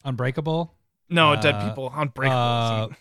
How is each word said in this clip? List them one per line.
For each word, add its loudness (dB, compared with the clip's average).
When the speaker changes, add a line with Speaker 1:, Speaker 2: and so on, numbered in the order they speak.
Speaker 1:
Unbreakable? -4
Speaker 2:
No, 4
Speaker 1:
Uh, 4
Speaker 2:
Dead 2
People. -6
Unbreakable. 0
Speaker 1:
uh, 0